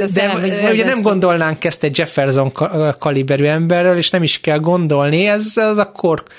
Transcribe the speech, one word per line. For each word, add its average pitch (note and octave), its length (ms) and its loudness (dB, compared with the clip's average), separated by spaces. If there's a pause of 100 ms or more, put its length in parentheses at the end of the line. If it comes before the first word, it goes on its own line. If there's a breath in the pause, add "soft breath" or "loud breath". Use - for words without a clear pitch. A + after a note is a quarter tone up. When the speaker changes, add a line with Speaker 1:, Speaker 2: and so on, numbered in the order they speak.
Speaker 1:
a G3+ 40 -2
Speaker 2:
de - 20 -2
Speaker 1:
szellem, G3 340 0
hogy F#3+ 100 -2
Speaker 2:
ugye F#3+ 100 -4
Speaker 1:
borzasztó. A3 280 2
Speaker 2:
nem B3+ 140 0
gondolnánk F3 640 0
ezt E3 200 -4
egy C#3+ 140 -2
Jefferson C3+ 540 0
ka-, D#3 460 -2
kaliberű C#3 460 0
emberről, E3+ 520 2
és E3 140 0
nem F3+ 120 0
is - 180 -2
kell D3+ 180 0
gondolni, D#3 680 0
ez G#3 300 0
az G#3+ 220 0
a G3+ 140 -2
kor-, E3 300 -2 (160 loud breath)